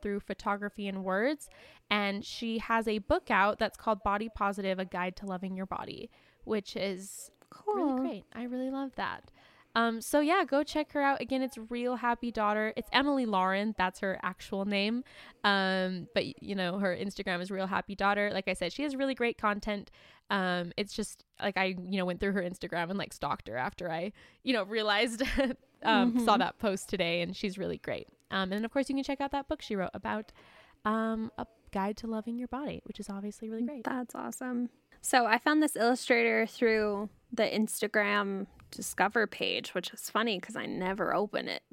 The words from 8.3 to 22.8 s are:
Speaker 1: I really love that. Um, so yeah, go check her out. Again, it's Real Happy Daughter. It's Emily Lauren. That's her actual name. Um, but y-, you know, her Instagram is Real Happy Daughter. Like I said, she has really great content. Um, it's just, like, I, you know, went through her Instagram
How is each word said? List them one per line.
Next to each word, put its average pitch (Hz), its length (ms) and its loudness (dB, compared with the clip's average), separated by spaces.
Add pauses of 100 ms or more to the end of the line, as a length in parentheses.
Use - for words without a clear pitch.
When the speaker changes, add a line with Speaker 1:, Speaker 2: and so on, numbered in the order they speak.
Speaker 1:
I 240 100 -8
really 254 260 -4
love 269 260 -4
that. - 360 -6 (440)
Um, 226 260 2
so 294 200 4
yeah, 339 220 4
go 285 200 2
check 302 300 -2
her 294 100 2
out. 277 180 2
Again, 262 220 0
it's 254 120 -4 (140)
Real 240 280 -2
Happy 240 340 0
Daughter. 214 440 2
It's - 160 -6
Emily 269 360 4
Lauren. 196 500 2
That's 185 220 0
her 190 240 0
actual 196 420 -4
name. 208 380 0 (400)
Um, 190 720 2
but 190 80 4
y-, 104 180 -4
you 202 140 -4
know, 185 240 0
her 190 160 2
Instagram 190 460 -2
is 185 100 -6
Real 190 160 -2
Happy 190 260 -2
Daughter. 202 400 2
Like 190 140 -2
I 185 60 0
said, 175 200 -2
she - 100 -6
has 285 120 -2
really 269 180 0
great 240 240 0
content. 208 540 -2 (400)
Um, 180 460 0
it's 202 160 -4
just, - 320 -8 (140)
like, 202 180 -2
I, 190 220 2
you 185 200 -4
know, 185 60 2
went 180 140 -2
through 202 120 2
her 196 100 0
Instagram 175 480 -4